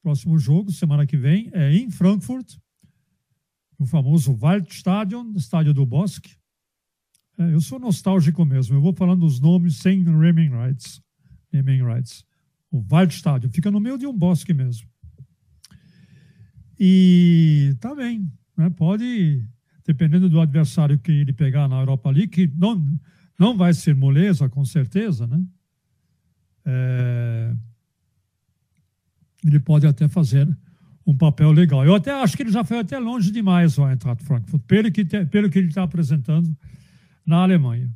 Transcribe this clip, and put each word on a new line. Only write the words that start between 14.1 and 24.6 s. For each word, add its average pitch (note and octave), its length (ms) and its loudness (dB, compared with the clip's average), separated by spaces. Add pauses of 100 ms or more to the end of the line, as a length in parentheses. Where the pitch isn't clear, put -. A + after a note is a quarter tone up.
bosque F3 360 -2
mesmo. B2 340 -6 (1900)
E E3+ 1000 4
tá C4+ 160 -12
bem, A#3 360 -8 (240)
né? E3+ 140 0
Pode, F3+ 760 -2 (420)
dependendo E3+ 440 2
do D#3+ 100 2
adversário D3 600 0
que - 120 -4
ele C#3+ 220 0
pegar C#3 340 0
na C3 120 -2
Europa C3+ 320 -2
League, F3+ 160 2
que F3+ 280 0
não, F#3 280 0 (560)
não A3 180 4
vai F3 160 2
ser D3 220 0
moleza, C#3 520 2
com C#3 160 -4